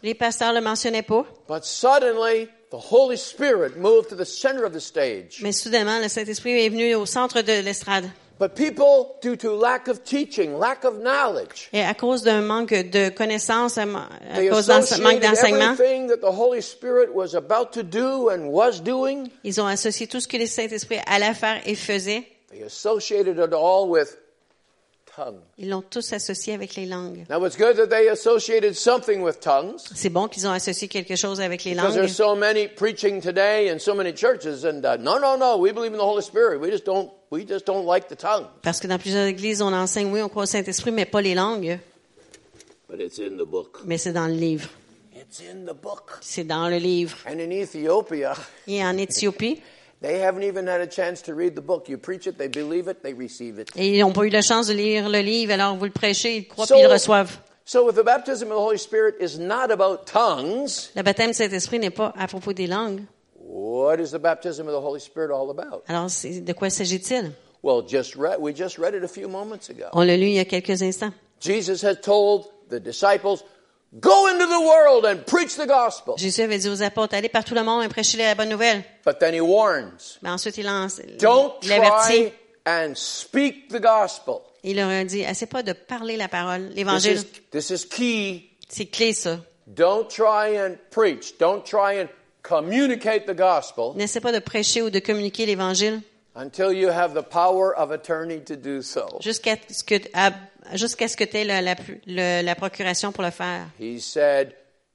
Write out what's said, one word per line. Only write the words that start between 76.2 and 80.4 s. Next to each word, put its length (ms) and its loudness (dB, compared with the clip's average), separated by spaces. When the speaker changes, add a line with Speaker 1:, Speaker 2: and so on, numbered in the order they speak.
Speaker 1:
avait 160 0
dit 120 -2
aux 120 -4
apôtres, " 340 -2
Allez 120 -2
par 160 0
tout 100 -8
le 80 2
monde 220 0
et 40 -4
prêchez 300 -2
la 160 4
bonne 140 -2
nouvelle. " 340 2
Speaker 2:
But 140 2
then 160 4
he 80 0
warns, 800 0
Speaker 1:
Mais 80 -6
ensuite, 280 -6